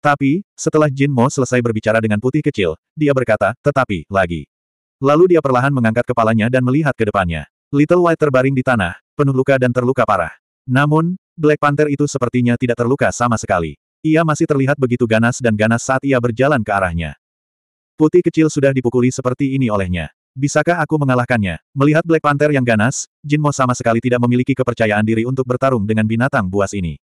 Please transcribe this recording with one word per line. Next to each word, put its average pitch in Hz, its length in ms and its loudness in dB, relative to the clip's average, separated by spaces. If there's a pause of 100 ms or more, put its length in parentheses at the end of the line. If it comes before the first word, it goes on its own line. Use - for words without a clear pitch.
Tapi, 143 400 0 (160)
setelah 151 320 0
Jin 139 240 0
Mo 123 160 2
selesai 123 320 -2
berbicara 110 400 0
dengan 107 160 0
putih 135 240 -2
kecil, 92 320 -2 (240)
dia 143 160 2
berkata, 110 480 0
"Tetapi, 123 480 -2
lagi." 85 400 -2 (480)
Lalu 160 400 2
dia - 40 4
perlahan 131 280 0
mengangkat 120 400 0
kepalanya 113 400 0
dan 127 160 0
melihat 139 240 0
ke 110 160 -2
depannya. 87 400 -4 (240)
Little 151 320 2
White 165 160 2
terbaring 135 400 0
di 127 80 -2
tanah, 110 320 -2 (160)
penuh 139 160 0
luka 135 320 2
dan 123 80 2
terluka 123 320 0
parah. 90 320 -2 (320)
Namun, 147 480 2 (240)
Black 151 240 2
Panther 147 240 2
itu 143 240 -2
sepertinya 120 480 -2
tidak 120 240 -2
terluka 120 320 0
sama 120 240 0
sekali. 85 400 -4 (240)
Ia 156 240 2
masih 156 240 -2
terlihat 139 240 0
begitu 123 320 0
ganas 113 320 0
dan 117 160 0
ganas 110 320 0
saat 131 160 -2
ia 139 160 0
berjalan 123 480 0
ke 104 80 -2
arahnya. 85 400 -2 (800)
"Putih 165 320 4
kecil 156 240 2
sudah 139 240 2
dipukuli 123 400 0
seperti 131 400 -4
ini 131 160 0
olehnya. 90 400 -4 (260)
Bisakah 151 480 0
aku 151 160 -2
mengalahkannya?" 120 720 -2
Melihat 151 320 2
Black 160 160 2
Panther 147 320 2
yang 139 80 2
ganas, 117 480 0 (160)
Jin 151 160 0
Mo 147 160 0
sama 127 160 0
sekali 117 320 0
tidak 123 160 0
memiliki 123 320 0
kepercayaan 117 480 0
diri 110 240 0
untuk 131 240 -4
bertarung 123 400 0
dengan 110 160 0
binatang 113 400 0
buas 98 320 -2
ini. 82 340 -6